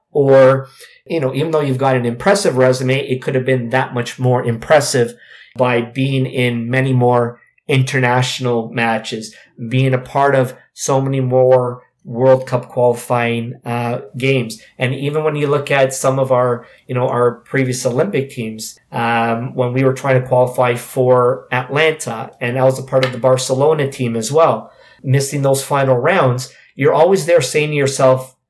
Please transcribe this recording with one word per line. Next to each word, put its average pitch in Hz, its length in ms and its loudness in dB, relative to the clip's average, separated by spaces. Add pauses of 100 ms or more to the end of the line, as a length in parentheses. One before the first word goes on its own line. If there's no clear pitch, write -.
(120)
Or, 135 560 4 (380)
you 165 140 -4
know, 131 140 -2
even 160 180 -2
though 156 80 2
you've 135 180 -2
got 135 160 0
an 120 120 0
impressive 160 500 0
resume, 131 420 2
it 131 240 -4
could 135 140 -4
have 127 80 -2
been 127 260 -2
that 127 240 -4
much 120 240 -6
more 127 240 0
impressive 127 720 0 (440)
by 123 260 0
being 135 440 -2
in 120 420 -4
many 131 240 0
more 120 480 2 (280)
international 127 1040 0
matches, 113 600 -4 (340)
being 131 260 0
a 127 40 -2
part 139 360 0
of 131 220 0 (160)
so 135 280 -2
many 135 200 -2
more 127 600 2 (220)
World 131 420 2
Cup 127 220 -6
qualifying, 120 840 -2 (100)
uh, 120 360 -4 (160)
games. 127 440 -2 (180)
And 131 160 -2
even 143 280 -4
when 151 140 -2
you 147 100 -2
look 139 240 -2
at 135 240 2
some 135 240 -2
of 131 140 0
our, 123 340 0 (220)
you 127 60 -8
know, 123 140 0
our 120 340 0
previous 127 440 -2
Olympic 123 440 -2
teams, 110 480 -10 (120)
um, 117 640 -2
when 123 180 -2
we 131 120 0
were 135 80 4
trying 131 280 0
to 127 60 -8
qualify 123 480 2
for 123 800 2
Atlanta, 131 880 -2
and 123 180 -4
I 127 60 2
was 131 140 2
a 135 60 -10
part 131 200 0
of 123 80 -4
the 117 60 -10
Barcelona 135 720 0
team 120 260 -4
as 113 160 -4
well, 143 400 2 (300)
missing 139 400 0
those 135 220 2
final 135 320 0
rounds, 131 560 0 (220)
you're 147 200 2
always 165 320 2
there 170 140 4
saying 151 300 -2
to 151 60 -4
yourself 135 600 0 (140)